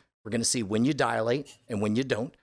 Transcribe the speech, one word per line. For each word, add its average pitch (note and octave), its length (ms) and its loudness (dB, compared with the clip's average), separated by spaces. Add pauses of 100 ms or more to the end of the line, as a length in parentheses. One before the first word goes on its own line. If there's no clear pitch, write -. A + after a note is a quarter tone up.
(240)
We're G#2+ 80 -8
gonna A#2 120 0
see A#2 200 0
when G#2+ 200 2
you D3 100 2
dilate A#2+ 640 0 (100)
and G#2 120 -2
when G#2+ 160 2
you C3 80 2
don't. B2 380 -4